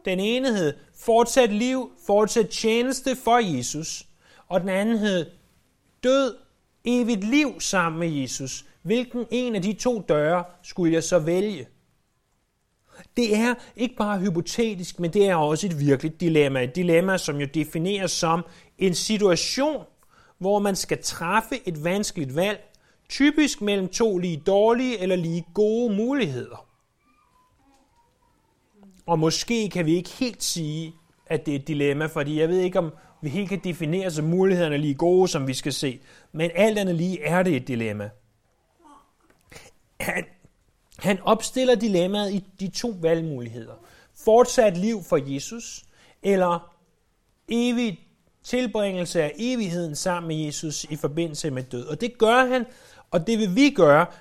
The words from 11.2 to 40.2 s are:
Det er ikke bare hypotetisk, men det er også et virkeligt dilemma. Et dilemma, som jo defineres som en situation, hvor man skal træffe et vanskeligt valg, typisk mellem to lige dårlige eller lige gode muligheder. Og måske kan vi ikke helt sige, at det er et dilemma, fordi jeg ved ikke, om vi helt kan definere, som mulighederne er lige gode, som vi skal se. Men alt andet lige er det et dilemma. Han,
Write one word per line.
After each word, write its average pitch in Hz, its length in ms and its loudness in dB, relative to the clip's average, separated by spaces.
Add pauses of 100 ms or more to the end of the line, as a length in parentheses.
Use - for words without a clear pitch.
Det 226 180 2
er 233 200 2 (200)
ikke 240 200 -4
bare 208 240 -2
hypotetisk, 185 800 -4
men 170 140 -2
det 202 160 6
er 185 60 4
også 156 320 0
et 165 120 -2
virkeligt 143 420 2
dilemma. 143 420 4
Et 127 120 -4
dilemma, 180 420 2
som 147 200 -6
jo 143 160 -4
defineres 165 580 -2
som 170 340 0 (320)
en 185 180 2
situation, 214 880 0 (540)
hvor 202 220 0
man 202 160 0
skal - 280 -4
træffe 214 640 -4
et 156 160 -6
vanskeligt 175 520 -4
valg, 196 340 -2 (400)
typisk 294 520 2
mellem 202 260 0
to 214 300 0
lige 175 280 -4
dårlige 233 540 2
eller 185 160 0
lige 165 380 -4
gode 214 420 0
muligheder. 165 720 -4 (2500)
Og 170 140 2
måske 196 500 0
kan 175 160 -2
vi 160 100 4
ikke 180 140 -2
helt - 340 -6
sige, 160 500 -6 (320)
at 156 200 -4
det 143 100 -2
er 139 40 -4
et 139 80 -10
dilemma, 143 380 0
fordi 156 340 -4
jeg 160 100 2
ved 185 100 2
ikke, 185 200 0
om 160 140 -2 (280)
vi 151 80 -6
helt 180 200 -4
kan 190 140 -4
definere, 175 480 -2
som 156 140 -2
mulighederne 175 500 2
er 143 40 0
lige 147 160 0
gode, 180 320 4
som 143 200 -2
vi 131 60 -2
skal 131 200 -6
se. 131 280 -4 (300)
Men 165 240 -2
alt 208 220 2
andet 190 180 0
lige 170 280 -4
er 170 200 2
det 180 120 2
et 123 120 -4
dilemma. 107 420 -4 (1900)
Han, 175 260 -4 (720)